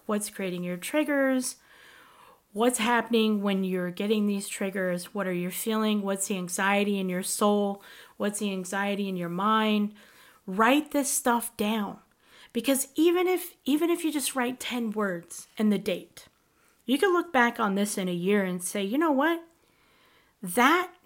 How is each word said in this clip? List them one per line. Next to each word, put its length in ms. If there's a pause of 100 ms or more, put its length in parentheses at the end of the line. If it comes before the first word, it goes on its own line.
What's 240
creating 360
your 100
triggers? 800 (960)
What's 280
happening 600
when 220
you're 260
getting 380
these 220
triggers? 640
What 120
are 80
you 160
feeling? 520
What's 260
the 80
anxiety 640
in 80
your 160
soul? 580 (360)
What's 220
the 120
anxiety 560
in 80
your 140
mind? 640 (520)
Write 460
this 180
stuff 460
down. 440 (520)
Because 440
even 300
if, 380
even 260
if 140
you 80
just 240
write 240
ten 320
words 560 (100)
and 140
the 60
date, 500 (580)
you 120
can 160
look 180
back 260
on 180
this 220
in 120
a 40
year 300
and 180
say, 220
"You 140
know 160
what? 320 (1000)
That 480 (140)